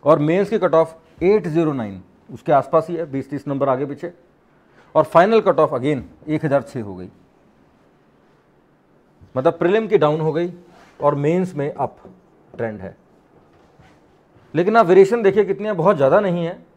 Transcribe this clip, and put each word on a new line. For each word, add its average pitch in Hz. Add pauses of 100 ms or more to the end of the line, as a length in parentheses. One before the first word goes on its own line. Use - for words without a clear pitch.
और 151
मेंस 175
की 220
कट 170
ऑफ -
एट 190
ज़ीरो 156
नाइन, 101 (280)
उसके 143
आसपास 151
ही 170
है, 160
बीस 135
तीस 143
नंबर 139
आगे 131
पीछे। 147 (840)
और 156
फाइनल 208
कट 185
ऑफ 151
again 135 (260)
एक 156
हज़ार 139
छः 123
हो 101
गई, 92 (2250)
मतलब 147
प्रीलिम 208
की 202
डाउन 151
हो 156
गई 175 (480)
और 147
मेंस 165
में 143
अप - (600)
ट्रेंड 110
है। 95 (1600)
लेकिन 180
आप 220
वेरिएशन 190
देखिए 196
कितनी 196
है, 214
बहुत 180
ज़्यादा 139
नहीं 175
है। 175 (180)